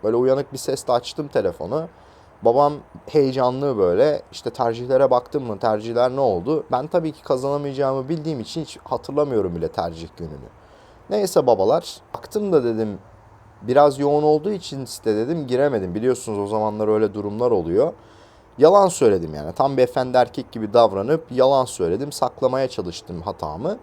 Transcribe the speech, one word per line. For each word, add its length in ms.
Böyle 120
uyanık 380
bir 40
sesle 360
açtım 340
telefonu. 600
Babam 320
heyecanlı 720
böyle. 440
İşte 180
tercihlere 640
baktın 320
mı? 160
Tercihler 560
ne 40
oldu? 520
Ben 160
tabii 240
ki 120
kazanamayacağımı 840
bildiğim 300
için 220
hiç 220
hatırlamıyorum 720
bile 120
tercih 400
gününü. 300
Neyse 380
babalar. 500
Baktım 400
da 100
dedim 360
biraz 380
yoğun 240
olduğu 280
için 340
site 300
dedim 320
giremedim. 480
Biliyorsunuz 440
o 80
zamanlar 400
öyle 260
durumlar 380
oluyor. 420
Yalan 300
söyledim 480
yani. 180
Tam 240
bir 60
efendi 340
erkek 340
gibi 220
davranıp 580
yalan 340
söyledim. 460
Saklamaya 560
çalıştım 540
hatamı. 600